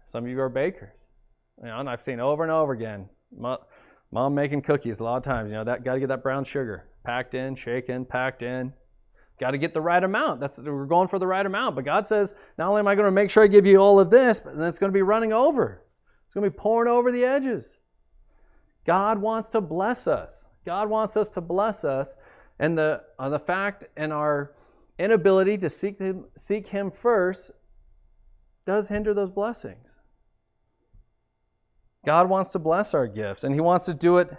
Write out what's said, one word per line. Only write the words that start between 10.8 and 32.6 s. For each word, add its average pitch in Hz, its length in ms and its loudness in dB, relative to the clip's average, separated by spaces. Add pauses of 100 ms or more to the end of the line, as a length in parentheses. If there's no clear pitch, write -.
going 175 220 2
for 196 100 -2
the 180 80 4
right 190 180 0
amount. 196 320 -4
But 131 80 -6
God 170 240 0
says, 208 240 2 (240)
"Not 170 120 -4
only 208 120 2
am 202 80 0
I 202 60 4
gonna 202 160 4
make 196 200 4
sure 220 140 8
I - 20 10
give 202 200 8
you 196 100 10
all 196 240 8
of 175 100 4
this, 240 300 6
but - 160 -16
then 160 100 -2
it's 170 120 -4
gonna 196 140 0
be 196 100 2
running 220 320 0
over. 233 480 0 (420)
It's - 100 -18
gonna 202 160 0
be 196 60 -10
pouring 233 340 2
over 240 220 2
the 247 140 2
edges." 262 520 -2 (1080)
God 196 340 0
wants 220 300 -4
to 226 100 0
bless 185 460 -4
us. 120 380 -6 (200)
God 196 240 -6
wants 214 280 -4
us 208 140 -2
to 180 120 -10
bless 196 420 -4
us. 139 280 -4 (460)
And 160 180 -2
the, 156 260 0 (160)
uh, 135 100 -6
the 147 100 -2
fact 196 460 -6 (120)
and 156 160 -6
our 147 400 -2 (460)
inability 190 600 2
to 175 120 -4
seek 196 280 -8
Him, 190 280 -8 (100)
seek 202 300 -8
Him 196 240 -6
first 185 600 0 (1160)
does 196 220 -2
hinder 208 260 -2
those 196 160 -2
blessings. 196 580 -8 (2250)
God 165 240 4
wants 190 220 -2
to 190 80 -4
bless 170 360 -2